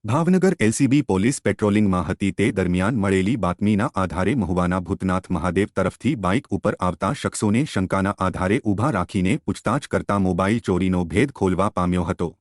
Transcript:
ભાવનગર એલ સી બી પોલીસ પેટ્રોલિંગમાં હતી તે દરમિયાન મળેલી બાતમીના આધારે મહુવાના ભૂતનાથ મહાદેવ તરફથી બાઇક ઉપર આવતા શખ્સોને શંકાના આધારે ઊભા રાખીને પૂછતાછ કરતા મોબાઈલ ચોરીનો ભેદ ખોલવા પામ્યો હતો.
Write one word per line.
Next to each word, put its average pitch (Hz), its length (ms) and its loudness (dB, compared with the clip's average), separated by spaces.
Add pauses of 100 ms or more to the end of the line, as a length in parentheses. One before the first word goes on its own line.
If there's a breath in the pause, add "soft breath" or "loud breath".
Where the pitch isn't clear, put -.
ભાવનગર 175 500 2
એલ 110 160 2
સી 139 160 2
બી 143 160 4
પોલીસ 98 360 0
પેટ્રોલિંગમાં 101 640 2
હતી 92 280 -2
તે 101 160 0
દરમિયાન 92 480 0
મળેલી 98 400 2
બાતમીના 101 540 0
આધારે 92 440 -2
મહુવાના 90 460 0
ભૂતનાથ 92 480 -2
મહાદેવ 90 460 -2
તરફથી 98 420 -2
બાઇક 95 320 -2
ઉપર 98 260 -2
આવતા 90 380 -2
શખ્સોને 107 500 -2
શંકાના 95 540 -2
આધારે 92 440 0
ઊભા 107 300 0
રાખીને 95 480 0
પૂછતાછ - 500 -4
કરતા 101 300 -2
મોબાઈલ 95 440 0
ચોરીનો 92 420 0
ભેદ 101 300 -2
ખોલવા 92 360 0
પામ્યો 90 340 0
હતો. 87 240 -4 (120)